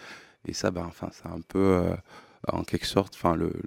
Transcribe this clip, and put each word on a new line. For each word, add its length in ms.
Et 80
ça, 160
ben, 160
enfin, 260
c'est 160
un 180
peu, 120
euh, 360
en 160
quelque 240
sorte, 300
enfin, 180
le, 180